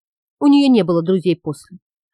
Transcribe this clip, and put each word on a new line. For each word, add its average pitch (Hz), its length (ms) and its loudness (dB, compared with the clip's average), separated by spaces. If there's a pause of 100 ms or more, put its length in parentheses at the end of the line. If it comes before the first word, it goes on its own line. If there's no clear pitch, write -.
(380)
У 285 80 -2
нее 277 240 2
не 220 140 2
было 170 180 -2
друзей 175 340 -2
после. - 420 -14 (360)